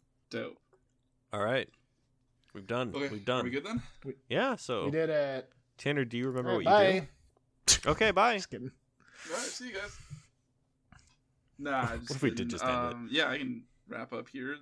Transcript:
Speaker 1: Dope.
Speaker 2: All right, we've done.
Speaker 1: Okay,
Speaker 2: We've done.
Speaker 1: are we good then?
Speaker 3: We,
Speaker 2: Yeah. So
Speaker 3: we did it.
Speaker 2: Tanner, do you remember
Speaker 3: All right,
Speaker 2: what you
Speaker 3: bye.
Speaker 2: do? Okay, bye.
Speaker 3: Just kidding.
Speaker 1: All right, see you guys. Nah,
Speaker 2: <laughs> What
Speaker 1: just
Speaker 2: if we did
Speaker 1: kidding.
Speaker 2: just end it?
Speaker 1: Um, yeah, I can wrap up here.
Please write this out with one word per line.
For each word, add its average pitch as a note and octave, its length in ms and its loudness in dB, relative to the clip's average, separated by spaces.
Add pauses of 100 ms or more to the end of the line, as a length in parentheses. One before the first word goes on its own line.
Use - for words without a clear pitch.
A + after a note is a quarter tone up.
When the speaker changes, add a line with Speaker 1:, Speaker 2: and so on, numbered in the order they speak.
(300)
Speaker 1:
Dope. - 300 -8 (720)
Speaker 2:
All G#2 100 -2
right, A#2 240 0 (840)
we've G2 140 -12
done. A#2 280 -2
Speaker 1:
Okay, C#3 140 -2
Speaker 2:
We've G#2 160 -8
done. B2 160 2
Speaker 1:
are - 20 0
we B2 60 -2
good C#3+ 160 -4
then? G#3 160 -4 (240)
Speaker 3:
We, C3 80 -8 (160)
Speaker 2:
Yeah. A3 280 2
So G#2 280 -2
Speaker 3:
we C#3+ 60 0
did D#3+ 180 2
it. C#3 400 0 (300)
Speaker 2:
Tanner, C#3 260 0
do A#2 120 -6
you B2+ 100 0
remember B2 240 0
Speaker 3:
All A#2 80 4
right, F#2 60 0
Speaker 2:
what G3 280 8
you F#3+ 80 4
Speaker 3:
bye. C#3+ 60 -8 (760)
Speaker 2:
do? C3+ 80 2
Okay, G#3+ 200 4
bye. G#3+ 240 4
Speaker 3:
Just F#3+ 160 -8
kidding. B2 180 -8 (640)
Speaker 1:
All - 60 -4
right, A#3 80 -2
see B3 240 -8
you G#3 40 -14
guys. G#3 240 -10 (1600)
Nah, C#3+ 240 -2
Speaker 2:
<laughs> A#2+ 60 0
What A#2 140 -4
Speaker 1:
just A#2+ 140 -8
Speaker 2:
if C3+ 60 -6
we B2+ 80 4
did A2+ 80 -4
Speaker 1:
kidding. A#2+ 140 -4
Speaker 2:
just - 120 -4
end B2+ 100 2
it? B2 200 -2
Speaker 1:
Um, A#2+ 180 -10
yeah, D3 180 2
I C3 100 -2
can B2 240 -6 (240)
wrap B2 260 -10
up A#2+ 160 -8
here. C3+ 320 -8